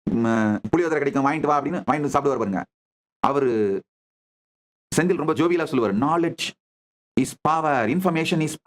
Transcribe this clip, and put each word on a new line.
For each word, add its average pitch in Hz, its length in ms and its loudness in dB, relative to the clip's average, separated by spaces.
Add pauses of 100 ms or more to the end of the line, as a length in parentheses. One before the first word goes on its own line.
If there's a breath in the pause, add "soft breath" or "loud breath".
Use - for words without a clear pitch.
ம், 113 680 0
புளியோதரை 165 200 0
கிடைக்கும், 139 280 0
வாங்கிட்டு 147 200 0
வா" 147 160 2
அப்படின்னு 139 200 -4
வாங்கிட்டு - 40 -16
வந்து 143 240 0
சாப்பிடுவார் 143 280 0
பாருங்க. 98 280 -2 (540)
அவரு 113 600 0 (1160)
செந்தில் 175 220 2
ரொம்ப 151 160 0
ஜோவியலா 165 320 0
சொல்லுவார், 113 300 0
"Knowledge 156 560 0 (680)
is 127 140 -2 (160)
power, 147 380 2
information 165 520 0
is 156 160 -2 (120)